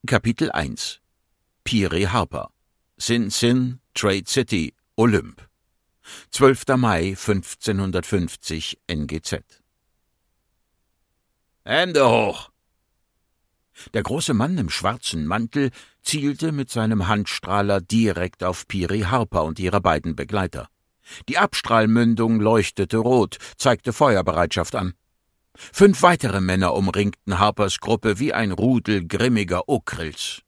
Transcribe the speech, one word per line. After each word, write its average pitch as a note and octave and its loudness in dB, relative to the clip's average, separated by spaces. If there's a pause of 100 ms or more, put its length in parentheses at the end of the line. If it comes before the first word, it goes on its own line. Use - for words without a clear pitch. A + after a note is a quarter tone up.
Kapitel A#2 0
eins. - -6 (640)
Piri G2 0
Harper. G2 -4 (480)
Sin A#2 -2
Sin, B2 0 (140)
Trade G2 -2
City, G2+ -2 (240)
Olymp. G#2 2 (840)
Zwölfter C3+ 4
Mai F#2+ 0
fünfzehnhundertfünfzig, F#2 -4
N D2+ -4
G D2+ -8
Z. - -8 (2250)
Hände D3 2
hoch! A2+ 0 (1400)
Der G#2+ -2
große C3+ -2
Mann C#3 2
im F#2+ -2
schwarzen - -4
Mantel A#2 -2 (300)
zielte D3 -2
mit C#3 -6
seinem A2 0
Handstrahler G2+ 0
direkt F#2 0
auf F2+ -4
Piri F#2+ -2
Harper G2+ 0
und D#2 -6
ihre F#2 0
beiden D#2+ 0
Begleiter. E2+ -6 (580)
Die C#3+ -2
Abstrahlmündung A2+ 2
leuchtete G#2 2
rot, A2+ 2 (220)
zeigte A#2+ 0
Feuerbereitschaft F2+ 0
an. F#2 -4 (800)
Fünf G3 6
weitere B2+ 2
Männer F#2 2
umringten G2 -2
Harpers G#2 2
Gruppe G#2+ 0
wie D3 0
ein G#2 -2
Rudel G2+ 0
grimmiger G2 0
Okrils. - -4